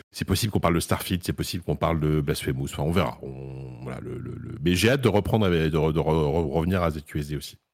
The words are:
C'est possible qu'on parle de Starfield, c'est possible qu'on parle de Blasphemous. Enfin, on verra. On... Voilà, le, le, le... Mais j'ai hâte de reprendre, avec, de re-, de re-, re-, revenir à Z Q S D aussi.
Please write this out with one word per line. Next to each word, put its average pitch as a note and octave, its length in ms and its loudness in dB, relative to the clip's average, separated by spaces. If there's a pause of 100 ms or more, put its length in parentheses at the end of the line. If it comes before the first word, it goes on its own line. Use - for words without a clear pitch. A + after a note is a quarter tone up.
(100)
C'est - 140 -6
possible G2+ 280 0
qu'on G2+ 60 2
parle E2+ 160 4
de E2 60 4
Starfield, F2+ 440 -2
c'est - 80 -4
possible E2 300 -4
qu'on D2+ 140 -2
parle D#2+ 240 0
de D2+ 200 2
Blasphemous. C#2+ 440 -2
Enfin, - 180 -6
on D2+ 80 0
verra. E2 320 0
On... C2 600 -12
Voilà, - 180 -10
le, B1 160 -10
le, A#1+ 180 -10
le... A#2 240 -10
Mais F2 140 4
j'ai F#2+ 160 4
hâte C#3 120 2
de A#2+ 60 6
reprendre, G#2 380 4
avec, D#2+ 240 4
de D#2+ 80 2
re-, D#2 140 2
de D#2 80 2
re-, - 20 2
re-, D#2 500 2
revenir F2+ 300 2
à E2 80 2
Z D2+ 160 -6
Q - 140 -6
S C#2+ 80 -6
D D2 80 -6
aussi. - 220 -12 (160)